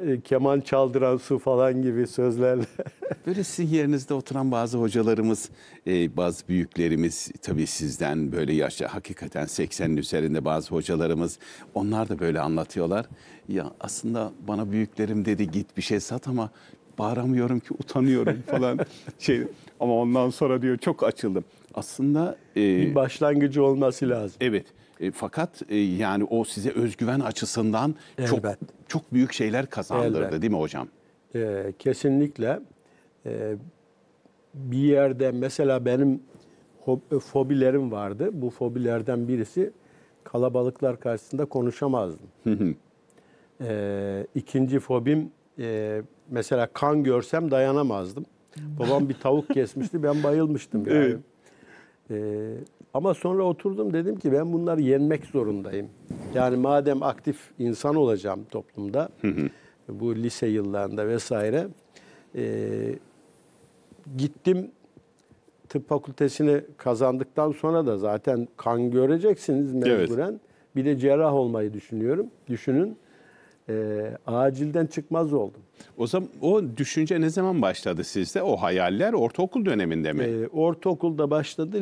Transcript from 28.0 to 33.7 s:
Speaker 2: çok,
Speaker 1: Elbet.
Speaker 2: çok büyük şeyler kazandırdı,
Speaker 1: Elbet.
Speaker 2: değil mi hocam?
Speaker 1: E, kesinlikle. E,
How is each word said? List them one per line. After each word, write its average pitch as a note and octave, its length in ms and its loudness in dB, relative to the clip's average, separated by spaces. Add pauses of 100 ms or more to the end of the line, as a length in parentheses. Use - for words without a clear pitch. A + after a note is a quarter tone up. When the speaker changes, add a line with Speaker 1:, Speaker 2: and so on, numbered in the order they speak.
Speaker 2:
çok, A#2 140 0
Speaker 1:
Elbet. G2+ 180 -4 (300)
Speaker 2:
çok - 260 -6
büyük B2+ 200 4
şeyler A#2 360 0
kazandırdı, A2+ 560 0
Speaker 1:
Elbet. E2 160 -2
Speaker 2:
değil A2 120 0
mi E2+ 60 0
hocam? D2 280 -4 (480)
Speaker 1:
E, G2+ 440 -4
kesinlikle. C#3 800 2 (680)
E, A2 300 -6 (1000)